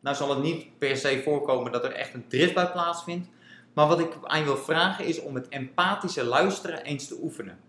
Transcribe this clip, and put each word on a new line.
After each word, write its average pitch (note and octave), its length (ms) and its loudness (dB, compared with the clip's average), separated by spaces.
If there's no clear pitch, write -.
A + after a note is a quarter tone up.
Nou C#3 160 -2
zal C#3+ 140 -2
het C3+ 120 0
niet E3 360 -4
per C3+ 180 0
se C3+ 280 0
voorkomen C3 480 0
dat A#2+ 120 -2
er C3 80 -2
echt - 220 -8
een - 140 -12
driftbui F3+ 380 4
plaatsvindt, F3 640 -4
maar D3+ 120 6
wat E3+ 140 6
ik D#3+ 220 -2
aan D3+ 160 0
je D#3 60 2
wil C#3 120 2
vragen F3+ 480 2
is E3 160 -2
om C#3+ 140 -8
het B2+ 140 -6
empathische F3 760 -2
luisteren D#3+ 600 0
eens C#3+ 240 -6
te - 140 -10
oefenen. G2 360 -8